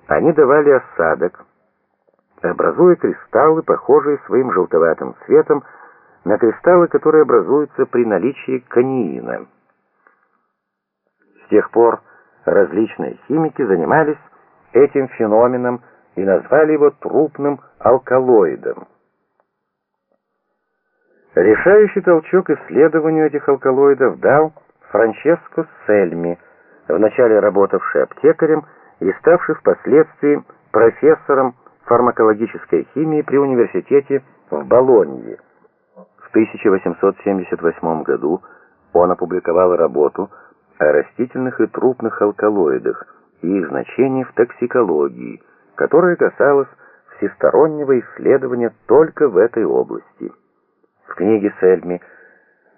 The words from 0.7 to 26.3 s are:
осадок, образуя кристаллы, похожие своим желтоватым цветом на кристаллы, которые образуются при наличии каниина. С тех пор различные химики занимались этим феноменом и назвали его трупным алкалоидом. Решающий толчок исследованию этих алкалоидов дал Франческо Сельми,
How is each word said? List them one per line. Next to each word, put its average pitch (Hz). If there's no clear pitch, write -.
осадок, 87
образуя 90
кристаллы, 147
похожие 143
своим 120
желтоватым 82
цветом 147
на 104
кристаллы, 170
которые 156
образуются 127
при 120
наличии 120
каниина. 71
С -
тех 104
пор 117
различные 85
химики 151
занимались 110
этим 135
феноменом 123
и 92
назвали 135
его 147
трупным 143
алкалоидом. 113
Решающий 185
толчок 175
исследованию 156
этих 143
алкалоидов 135
дал 147
Франческо 139
Сельми, 85